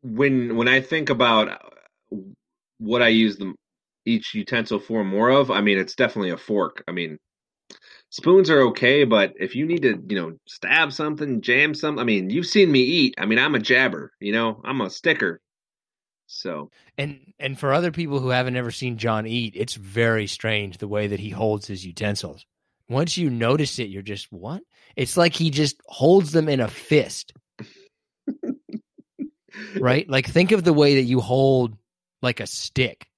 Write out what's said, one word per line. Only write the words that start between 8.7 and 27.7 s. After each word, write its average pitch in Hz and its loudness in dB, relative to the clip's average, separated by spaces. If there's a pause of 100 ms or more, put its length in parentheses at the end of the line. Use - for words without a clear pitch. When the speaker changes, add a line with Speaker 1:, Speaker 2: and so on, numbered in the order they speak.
Speaker 1:
but 104 2
if 95 -4
you 143 -2
need 165 -2
to, 107 2
you 101 -4
know, 82 -4 (140)
stab 147 0
something, 151 -4
jam 143 2
something, 151 -4
I 123 -2
mean, 98 0
you've 160 -2
seen 190 4
me 135 6
eat. 143 2
I - -4
mean, 113 2
I'm 139 2
a 120 2
jabber, 120 0
you 101 -6
know, 113 -2
I'm 131 -6
a 95 -4
sticker. 107 -2 (880)
So. 78 -12 (280)
Speaker 2:
And, 143 -8 (200)
and 135 -6
for 139 0
other 170 0
people 147 -4
who 127 -4
haven't 127 0
ever 123 -4
seen 120 -8
John 110 -2
eat, 113 -6
it's 110 -6
very 110 -2
strange 104 -4
the 104 -10
way 104 -2
that 101 -4
he 104 -10
holds 107 -2
his 95 -12
utensils. 95 -8 (420)
Once 147 -2
you 165 0
notice 127 0
it, 110 -6
you're 98 -12
just, 101 -12
"What?" 117 -12 (320)
It's - -4
like 170 4
he 165 0
just 143 -2
holds 160 4
them 156 2
in 135 2
a 110 0
fist. - -2 (260)
Speaker 1:
<laughs> - -16 (1400)